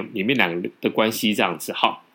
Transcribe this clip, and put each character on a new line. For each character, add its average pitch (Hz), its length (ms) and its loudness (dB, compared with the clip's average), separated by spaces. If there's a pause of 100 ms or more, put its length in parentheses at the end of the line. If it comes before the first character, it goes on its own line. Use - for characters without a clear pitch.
(140)
里 98 100 -2
面 127 140 2
两 87 240 2
个 - 80 -6 (100)
的 113 100 0
关 110 220 2
系 107 240 0
这 107 80 2
样 87 160 0
子。 - 140 -8
好。 - 400 0